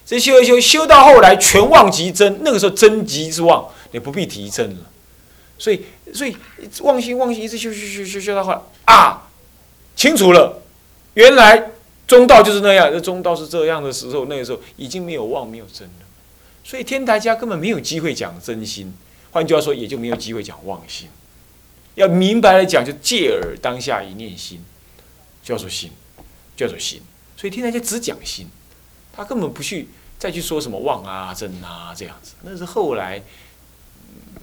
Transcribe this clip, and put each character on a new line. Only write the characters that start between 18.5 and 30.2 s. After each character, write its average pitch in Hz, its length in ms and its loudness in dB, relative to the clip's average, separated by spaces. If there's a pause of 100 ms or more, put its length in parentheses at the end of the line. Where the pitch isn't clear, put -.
心， 98 300 -16 (380)
换 165 140 -4
句 160 100 -2
话 151 60 0
说， 147 120 -4
也 117 140 -10
就 135 100 -12
没 117 120 -10
有 117 60 -6
机 107 200 -14
会 107 80 -12
讲 90 240 -20
妄 90 200 -14
心。 - 220 -20 (840)
要 - 120 2
明 185 320 0
白 214 140 4
来 190 100 4
讲， 165 220 -2
就 139 60 -12
借 151 400 -4
耳 90 280 -8
当 123 220 -10
下 117 220 -8
一 98 100 -18
念 101 240 -18
心， 87 260 -20 (800)
叫 120 160 -10
做 110 120 -14
心， - 200 -14 (680)
叫 123 100 -6
做 - 100 -10
心。 - 240 -14 (360)
所 196 100 -14
以 196 40 -12
天 240 120 -14
台 240 80 -6
家 233 80 -8
只 233 200 -10
讲 - 260 -12
心， - 220 -16 (680)
他 208 100 -18
根 240 160 -8
本 147 140 -8
不 143 100 -18
去 165 240 -12 (320)
再 196 100 -10